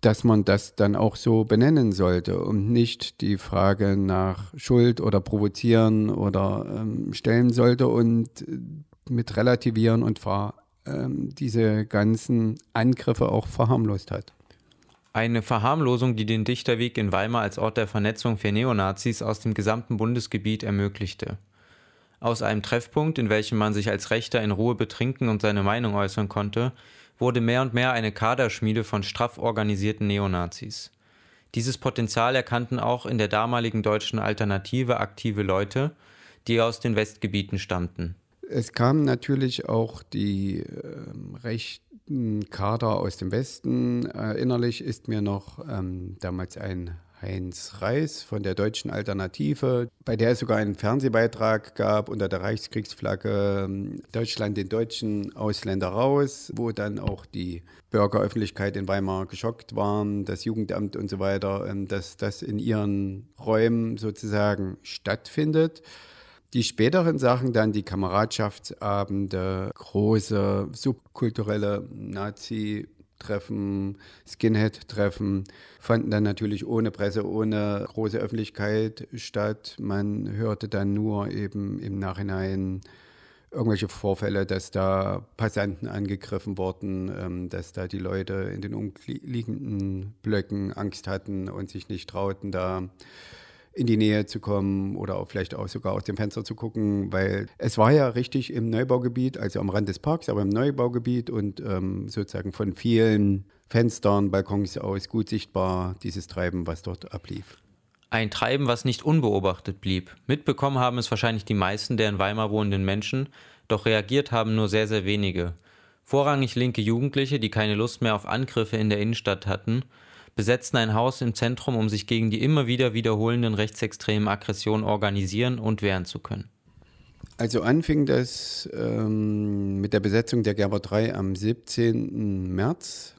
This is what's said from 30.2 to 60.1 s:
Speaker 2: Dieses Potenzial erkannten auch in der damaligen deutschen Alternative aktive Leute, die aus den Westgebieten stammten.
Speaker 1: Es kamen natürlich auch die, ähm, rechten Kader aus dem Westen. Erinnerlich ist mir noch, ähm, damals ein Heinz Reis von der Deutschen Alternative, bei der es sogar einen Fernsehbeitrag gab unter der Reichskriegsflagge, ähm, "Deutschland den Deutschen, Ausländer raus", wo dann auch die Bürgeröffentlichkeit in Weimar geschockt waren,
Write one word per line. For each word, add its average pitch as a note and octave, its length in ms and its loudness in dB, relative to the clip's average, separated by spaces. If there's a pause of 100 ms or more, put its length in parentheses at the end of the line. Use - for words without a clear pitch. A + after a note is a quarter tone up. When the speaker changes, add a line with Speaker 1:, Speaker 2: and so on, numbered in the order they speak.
Speaker 2:
Dieses A#2+ 240 0
Potenzial A#2+ 560 0
erkannten B2 460 0
auch B2 260 0
in B2 120 -2
der G#2 100 2
damaligen A2+ 560 0
deutschen G#2+ 340 0
Alternative G#2 800 0
aktive G#2 460 -2
Leute, G2+ 480 0 (560)
die A#2 120 4
aus A2+ 200 2
den A2+ 160 2
Westgebieten G2+ 640 -2
stammten. F2 560 -4 (340)
Speaker 1:
Es A#2+ 220 -2
kamen C3+ 320 4
natürlich C3 640 0
auch A2+ 340 -2
die, G2 560 -2
ähm, - 840 -12
rechten A#2 1080 -4
Kader G#2 500 0
aus F#2 160 -4
dem F#2 160 -4
Westen. B2 720 0
Erinnerlich A#2+ 800 0
ist - 240 -6
mir G#2+ 140 0
noch, G2+ 440 -4
ähm, F#2 540 -6
damals F2+ 380 -6
ein F2+ 320 -6 (320)
Heinz F#2+ 580 -8
Reis C#3+ 420 -2
von G#2 200 -6
der F#2+ 120 -2
Deutschen G#2 360 -2
Alternative, A#2+ 1000 -2 (160)
bei A#2+ 100 -2
der A2+ 180 4
es A2+ 80 0
sogar A2 180 2
einen G#2 160 0
Fernsehbeitrag A2+ 1000 2
gab G#2 360 2
unter G2+ 180 -2
der F2+ 140 -4
Reichskriegsflagge, G2+ 1200 -2
ähm, G2 380 -6 (100)
"Deutschland G#2+ 460 -2
den F#2+ 100 -2
Deutschen, G#2+ 640 -4
Ausländer G2 540 -2
raus", C3+ 640 0
wo A#2 160 -4
dann G#2 280 -6
auch G2 260 -4
die F2 380 -8 (260)
Bürgeröffentlichkeit G2+ 880 2
in G2 120 -4
Weimar F#2+ 360 -2
geschockt - 500 -8
waren, G#2 520 0